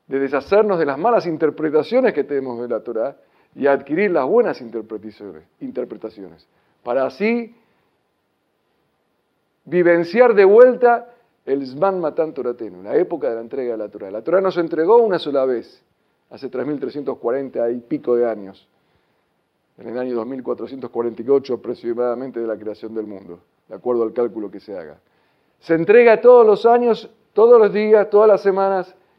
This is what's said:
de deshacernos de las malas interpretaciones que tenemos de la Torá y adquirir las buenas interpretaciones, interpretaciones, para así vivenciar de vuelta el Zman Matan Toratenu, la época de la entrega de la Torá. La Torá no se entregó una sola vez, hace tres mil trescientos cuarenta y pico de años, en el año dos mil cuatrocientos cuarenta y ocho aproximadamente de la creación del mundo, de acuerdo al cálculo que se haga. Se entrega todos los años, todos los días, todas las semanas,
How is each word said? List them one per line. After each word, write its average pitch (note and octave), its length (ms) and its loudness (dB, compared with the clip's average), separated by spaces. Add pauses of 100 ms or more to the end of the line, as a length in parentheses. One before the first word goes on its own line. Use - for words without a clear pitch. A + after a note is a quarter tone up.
de C3+ 120 -4
deshacernos F3 600 0
de D#3 60 0
las C#3 120 -4
malas F#3+ 280 0
interpretaciones D#3 880 0
que C#3+ 100 -2
tenemos C3 380 -6
de B2 80 -8
la A2 120 -4
Torá A#2+ 360 -6 (360)
y C3+ 140 -2
adquirir D3 440 -2
las C#3 160 0
buenas G3 340 0
interpretaciones, G#2+ 800 -14 (160)
interpretaciones, A2 880 -14 (360)
para B2+ 220 -2
así A3+ 480 -4 (2000)
vivenciar F3 680 2
de G3 100 6
vuelta A#3+ 680 6 (300)
el C#3 220 -4
Zman F3 340 -2
Matan D#3+ 360 -4
Toratenu, A#2+ 480 -10
la A2 120 -4
época D#3 340 -2
de A#2 60 -6
la A#2 60 -8
entrega A#2+ 300 -8
de A2 60 -6
la G#2 120 -8
Torá. G2+ 220 -14
La A2 120 -10
Torá F3+ 180 0
no F#3 100 0
se F3 80 -6
entregó E3 380 2
una G#3+ 200 2
sola C#3 280 -2
vez, A#2+ 380 -6 (460)
hace A#2+ 200 -14
tres C3 180 -8
mil D3 120 -6
trescientos C3+ 380 -8
cuarenta B2 540 -4
y A#2+ 80 -6
pico B2+ 360 -4
de A#2+ 140 2
años, G2+ 380 -12 (1120)
en A2 120 -16
el A#2 80 -10
año B2+ 180 -6
dos A2+ 120 -6
mil C3 160 -10
cuatrocientos B2 480 -10
cuarenta A#2 320 -6
y A#2+ 60 -4
ocho C3+ 260 0
aproximadamente A#2+ 840 -6
de A#2 80 -6
la G#2+ 100 -6
creación G#2+ 360 -12
del A2 140 -8
mundo, F#2+ 320 -16 (280)
de G#2+ 80 -18
acuerdo A#2 280 -2
al A2 100 -6
cálculo A2 380 -4
que G2+ 80 -18
se G2 180 -14
haga. D2+ 220 -16 (600)
Se - 140 -4
entrega G#3+ 480 6
todos A#3+ 240 8
los G#3+ 200 4
años, A#3+ 440 2 (240)
todos A#3 260 6
los G3+ 140 4
días, G#3+ 360 2
todas G#3 180 6
las G#3 140 4
semanas, G3 540 -2 (240)